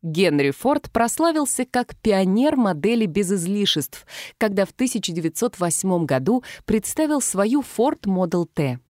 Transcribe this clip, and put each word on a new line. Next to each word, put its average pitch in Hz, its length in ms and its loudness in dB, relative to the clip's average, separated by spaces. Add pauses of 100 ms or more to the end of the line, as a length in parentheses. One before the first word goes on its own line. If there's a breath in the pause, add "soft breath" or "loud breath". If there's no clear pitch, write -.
Генри 151 460 2
Форд 285 400 -2
прославился 294 720 0
как 247 300 -4
пионер 214 600 2
модели 214 500 2
без 180 240 0
излишеств, 190 760 -2 (320 loud breath)
когда 202 280 0
в - 80 -10
тысяча 247 400 -2
девятьсот 165 480 -2
восьмом 175 460 0
году 185 360 2 (220 loud breath)
представил 294 560 0
свою 220 420 0
Ford - 440 -2
Model 180 460 0
T. 127 280 -2 (140)